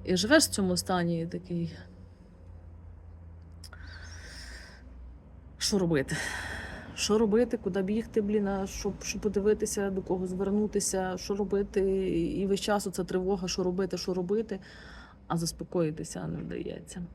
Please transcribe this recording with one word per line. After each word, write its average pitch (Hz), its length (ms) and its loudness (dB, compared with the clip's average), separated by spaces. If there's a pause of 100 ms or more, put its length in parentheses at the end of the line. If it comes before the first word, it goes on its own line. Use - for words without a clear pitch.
І 185 120 4
живеш 233 280 8
в - 40 0
цьому 185 280 2
стані 170 460 2
і 165 40 -2
такий: 175 500 -4 (3750)
«Що - 200 4
робити? 160 380 4 (800)
Що - 240 4
робити? 233 380 6
Куди 196 260 0
бігти, 220 380 2
блін? 208 280 2
А 196 180 0
що, - 260 -4 (100)
що - 160 -4
подивитися, 208 720 2
до 190 120 -2
кого 185 240 0
звернутися? 190 920 0
Що - 160 -2
робити?» 196 760 2 (100)
І 170 260 0
весь 196 140 2
час 208 260 2
оця 185 180 -2
тривога: 185 440 0
«Що 190 140 0
робити? 180 360 0
Що 180 160 -2
робити?» 190 460 0 (680)
А - 100 0
заспокоїтися 165 920 -2
не 165 120 -4
вдається. - 640 -8 (120)